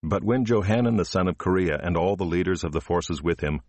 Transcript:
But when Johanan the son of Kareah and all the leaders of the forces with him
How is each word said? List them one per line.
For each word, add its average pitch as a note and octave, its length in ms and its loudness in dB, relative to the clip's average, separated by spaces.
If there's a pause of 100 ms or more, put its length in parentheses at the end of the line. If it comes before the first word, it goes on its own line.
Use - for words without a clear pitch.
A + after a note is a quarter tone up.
But G2+ 220 -2
when A#2+ 220 2
Johanan A2+ 500 2
the F#2+ 80 2
son F#2 240 0
of F2 100 -2
Kareah F2+ 480 0
and F2 120 0
all F#2 180 2
the F#2 100 -4
leaders F2 380 0
of E2 80 -4
the D#2+ 80 -2
forces E2 420 -4
with E2 200 -2
him D2 260 -2